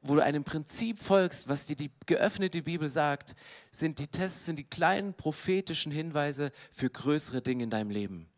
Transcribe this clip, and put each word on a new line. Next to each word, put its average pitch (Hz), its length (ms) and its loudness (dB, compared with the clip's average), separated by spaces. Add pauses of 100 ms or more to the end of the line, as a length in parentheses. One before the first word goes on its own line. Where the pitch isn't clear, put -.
wo 139 100 0
du 147 80 8
einem 147 220 2
Prinzip 220 580 -4
folgst, 190 460 4
was 143 180 0
dir 151 100 -4
die 147 140 -4 (160)
geöffnete 180 560 2
Bibel 156 260 -2
sagt, 147 480 0 (360)
sind 160 260 -2
die 143 100 -4
Tests, 185 380 -2
sind 165 120 -4
die 143 80 -10
kleinen 196 500 0
prophetischen 180 760 -2
Hinweise 147 600 -2 (200)
für 131 200 0
größere 139 500 0
Dinge 123 220 0
in 113 80 -2
deinem 107 180 0
Leben. 98 480 -4